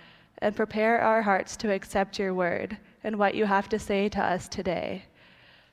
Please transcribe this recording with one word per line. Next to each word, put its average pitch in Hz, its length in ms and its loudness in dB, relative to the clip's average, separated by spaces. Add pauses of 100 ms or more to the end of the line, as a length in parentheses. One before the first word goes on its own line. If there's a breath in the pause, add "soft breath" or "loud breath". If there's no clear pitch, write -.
(380 loud breath)
and 208 180 0
prepare 220 440 2
our 220 200 4
hearts 202 380 0
to 214 140 -2
accept 196 460 -2
your 190 140 0
word 185 460 -2 (260 loud breath)
and 214 140 -4
what 202 160 2
you 214 100 0
have 196 240 2
to 214 100 -2
say 202 300 0
to 202 140 -2
us 185 260 -2
today. 185 560 -6 (680 soft breath)